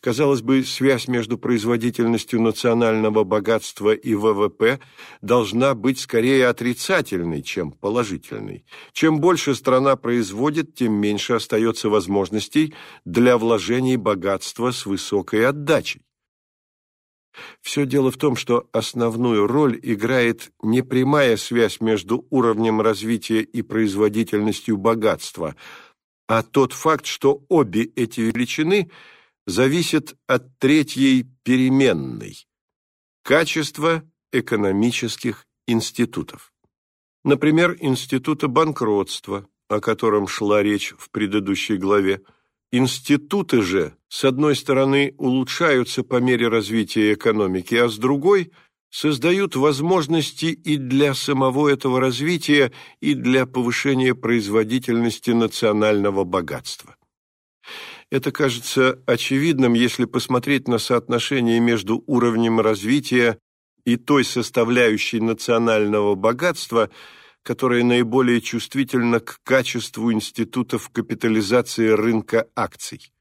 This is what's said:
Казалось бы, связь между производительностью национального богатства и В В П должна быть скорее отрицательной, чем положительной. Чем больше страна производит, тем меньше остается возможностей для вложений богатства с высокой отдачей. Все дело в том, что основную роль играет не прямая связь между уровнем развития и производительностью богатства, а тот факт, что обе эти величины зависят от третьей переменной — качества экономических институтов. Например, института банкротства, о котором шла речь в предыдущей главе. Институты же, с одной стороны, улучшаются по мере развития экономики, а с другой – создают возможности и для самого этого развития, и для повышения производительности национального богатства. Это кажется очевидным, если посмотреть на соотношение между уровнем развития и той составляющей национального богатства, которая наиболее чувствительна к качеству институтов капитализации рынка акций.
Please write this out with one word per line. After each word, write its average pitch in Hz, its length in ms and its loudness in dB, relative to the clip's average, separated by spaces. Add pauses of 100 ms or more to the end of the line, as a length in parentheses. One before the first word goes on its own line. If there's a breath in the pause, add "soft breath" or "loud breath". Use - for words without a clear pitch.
Казалось 127 420 0
бы, 131 220 2
связь 131 440 0
между 120 300 -2
производительностью 117 1000 0
национального 110 840 2
богатства 107 720 0
и 113 200 -2
В 107 180 2
В 104 160 0
П 117 320 0 (400 loud breath)
должна 117 540 2
быть 127 240 -2
скорее 123 500 2
отрицательной, 117 960 -2
чем 82 300 -6
положительной. 104 920 -6 (280 loud breath)
Чем 156 280 2
больше 160 340 2
страна 131 420 2
производит, 120 800 -2
тем 113 200 0
меньше 104 400 0
остается 113 560 0
возможностей 104 840 0 (300 loud breath)
для 123 320 4
вложений 117 600 0
богатства 98 760 -2
с - 160 -8
высокой 101 600 -2
отдачей. 143 560 -2 (1600 loud breath)
Все - 240 -4
дело 131 260 2
в 127 60 -12
том, 139 200 0
что - 360 -2
основную 117 760 0
роль 127 360 2
играет 117 680 -2 (100)
не 117 200 2
прямая 131 540 2
связь 117 440 -2
между 110 500 -2
уровнем 113 500 2
развития 110 600 0
и 110 200 -6
производительностью 104 1120 -2
богатства, 98 800 -2 (720 loud breath)
а 113 140 0
тот 135 300 0
факт, 156 340 -2
что - 420 0
обе 113 340 2 (140)
эти 117 240 -4
величины 156 680 0 (560 loud breath)
зависят 139 680 0 (120)
от 127 320 -4
третьей 135 680 2 (160)
переменной — 117 1040 0 (760)
качества 156 800 0 (300)
экономических 113 1120 -2 (220)
институтов. - 880 -4 (720)
Например, 156 560 2
института 135 680 -2
банкротства, 107 1000 -2 (220)
о 107 120 -2
котором 104 480 0
шла 104 340 0
речь 104 340 -2
в - 140 -20
предыдущей 101 640 -2
главе. 95 460 0 (500 soft breath)
Институты 139 880 0
же, 90 340 -2 (140)
с - 160 -8
одной 135 320 2
стороны, 135 600 0
улучшаются 131 840 0
по 123 180 -2
мере 120 280 2
развития 107 640 0
экономики, 101 640 0
а 120 140 2
с 107 100 -6
другой – 147 520 0 (400 soft breath)
создают 156 680 -2
возможности 151 880 0
и 156 300 -2
для 139 380 2
самого 135 540 0
этого 131 320 0
развития, 143 720 0 (280 loud breath)
и 147 140 0
для 127 300 2
повышения 127 720 0
производительности 117 1160 0
национального 107 920 2
богатства. 80 720 -6 (1120 loud breath)
Это 139 200 -2
кажется 131 760 0
очевидным, 131 680 2
если 120 300 0
посмотреть 127 640 -2
на 117 100 0
соотношение 120 800 0
между 113 480 0
уровнем 117 540 2
развития 117 800 0 (460)
и 120 120 2
той 131 280 2
составляющей 117 960 0
национального 110 920 0
богатства, 117 760 -2 (520 loud breath)
которая 120 400 0
наиболее 120 580 2
чувствительна 120 800 -2
к - 220 -18
качеству 117 720 -2
институтов 113 800 -4
капитализации 113 960 0
рынка 110 680 2
акций. - 680 -10